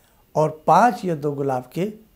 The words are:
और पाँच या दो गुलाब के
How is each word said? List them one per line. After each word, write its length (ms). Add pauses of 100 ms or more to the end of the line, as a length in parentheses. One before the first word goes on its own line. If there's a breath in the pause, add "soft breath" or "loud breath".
(340 soft breath)
और 320
पाँच 380
या 100
दो 180
गुलाब 420
के 100 (320)